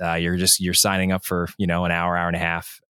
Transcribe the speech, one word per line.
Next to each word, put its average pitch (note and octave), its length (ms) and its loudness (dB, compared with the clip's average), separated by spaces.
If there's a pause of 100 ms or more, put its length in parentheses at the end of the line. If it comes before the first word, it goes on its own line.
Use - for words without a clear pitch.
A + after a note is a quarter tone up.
Uh, E2+ 140 -2
you're F2 220 0
just, F2+ 220 2
you're F2+ 140 -2
signing F#2+ 380 2
up F#2 120 -2
for, F2 240 -2 (100)
you G2 100 0
know, F2 180 2
an F2 60 0
hour, F2 260 0
hour F2 100 0
and E2+ 80 0
a E2+ 40 -4
half. E2+ 400 -4 (100)